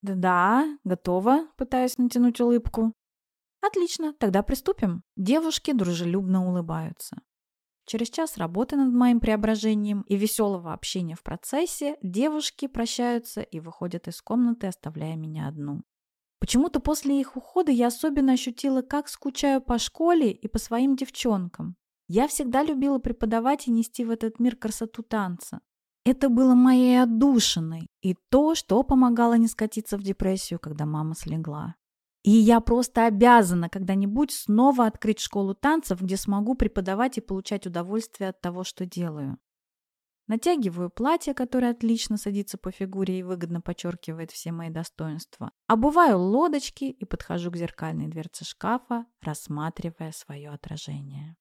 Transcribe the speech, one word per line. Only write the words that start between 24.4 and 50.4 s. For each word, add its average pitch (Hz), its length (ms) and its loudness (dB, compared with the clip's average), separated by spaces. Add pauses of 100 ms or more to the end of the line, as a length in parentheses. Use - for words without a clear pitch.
красоту 226 460 -8
танца. 190 580 -6 (440)
Это 262 240 4
было 254 260 6
моей 254 480 8
отдушиной 220 840 2 (140)
и 185 120 0 (140)
то, 302 260 6
что 240 280 2
помогало 240 560 4
не 226 100 4
скатиться 214 480 -6
в 202 60 -8
депрессию, 190 580 -4
когда 151 240 -6
мама 156 300 -4
слегла. 160 600 -8 (540)
И - 20 8
я 226 300 8
просто 233 460 2
обязана 202 600 6
когда-нибудь 196 640 -2
снова 247 540 4
открыть 214 340 -2
школу 196 340 -4
танцев, 277 480 0
где 190 140 -4
смогу 208 380 0
преподавать 214 640 -2
и 214 40 -10
получать 190 440 -8
удовольствие 190 640 -6
от 185 120 -12
того, 180 240 -8
что - 200 -10
делаю. 160 540 -8 (880)
Натягиваю 208 640 -2
платье, 294 420 -2
которое 247 380 -2
отлично 226 480 -2
садится 202 400 -6
по - 120 -10
фигуре 190 500 -4
и - 20 -10
выгодно 170 400 -6
подчеркивает 165 680 -10
все - 220 -12
мои 165 160 -10
достоинства. 160 840 -10 (160)
Обуваю 269 500 4
лодочки 277 640 0
и 262 220 -10
подхожу 175 440 -8
к 175 60 -10
зеркальной 160 520 -8
дверце 160 360 -12
шкафа, 233 640 -6 (160)
рассматривая 160 880 -8
свое 147 400 -16